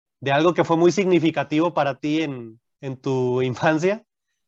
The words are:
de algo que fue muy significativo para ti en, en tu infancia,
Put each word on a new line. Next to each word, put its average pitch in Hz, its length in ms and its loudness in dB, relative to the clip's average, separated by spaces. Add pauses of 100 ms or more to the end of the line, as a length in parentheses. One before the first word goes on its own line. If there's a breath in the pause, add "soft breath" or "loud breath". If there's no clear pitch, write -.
(200)
de 135 120 -2
algo 160 220 4
que 170 100 2
fue 165 120 0
muy 170 160 4
significativo 165 840 0
para 139 220 -2
ti 151 260 -2
en, 120 380 -10 (200)
en 135 160 -8
tu 127 460 -2
infancia, 160 640 -2 (440)